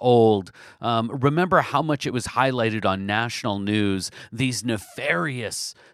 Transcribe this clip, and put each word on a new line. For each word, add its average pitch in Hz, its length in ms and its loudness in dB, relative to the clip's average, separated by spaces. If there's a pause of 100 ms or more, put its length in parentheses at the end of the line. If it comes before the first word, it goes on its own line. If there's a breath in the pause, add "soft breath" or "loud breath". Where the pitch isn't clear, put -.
old. 113 500 6 (300 loud breath)
Um, 113 280 -2
remember 156 520 2
how 139 180 -2
much 156 260 -2
it - 60 -2
was 120 140 -4
highlighted 117 580 0
on 98 220 0
national 107 520 -2
news, 101 520 0 (200 loud breath)
these 117 320 -4
nefarious, 123 1120 -4 (200 soft breath)